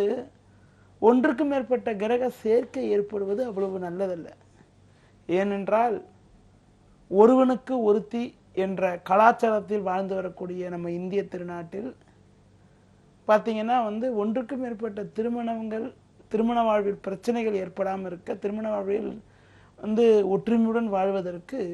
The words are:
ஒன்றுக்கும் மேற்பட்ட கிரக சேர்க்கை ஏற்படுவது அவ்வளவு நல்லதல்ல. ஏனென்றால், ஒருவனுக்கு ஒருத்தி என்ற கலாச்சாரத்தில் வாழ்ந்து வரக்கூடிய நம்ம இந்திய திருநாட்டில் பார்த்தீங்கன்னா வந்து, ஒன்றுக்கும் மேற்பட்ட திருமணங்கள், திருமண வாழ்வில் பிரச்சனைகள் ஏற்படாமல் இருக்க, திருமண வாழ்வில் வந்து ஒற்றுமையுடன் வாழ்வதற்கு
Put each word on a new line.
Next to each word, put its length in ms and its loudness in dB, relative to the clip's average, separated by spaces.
ஒன்றுக்கும் 440 4
மேற்பட்ட 360 -2
கிரக 280 0
சேர்க்கை 400 0
ஏற்படுவது 540 -2
அவ்வளவு 280 -4
நல்லதல்ல. 420 -6
ஏனென்றால், 580 0
ஒருவனுக்கு 520 4
ஒருத்தி 340 0
என்ற 200 -2
கலாச்சாரத்தில் 800 4
வாழ்ந்து 300 -2
வரக்கூடிய 560 -8
நம்ம 240 -6
இந்திய 220 -2
திருநாட்டில் 560 -10
பார்த்தீங்கன்னா 500 2
வந்து, 180 -4
ஒன்றுக்கும் 420 -2
மேற்பட்ட 380 -8
திருமணங்கள், 680 -4
திருமண 360 2
வாழ்வில் 380 0
பிரச்சனைகள் 560 -2
ஏற்படாமல் 480 -4
இருக்க, 340 -8
திருமண 300 -4
வாழ்வில் 380 -2
வந்து 220 4
ஒற்றுமையுடன் 640 2
வாழ்வதற்கு 640 -2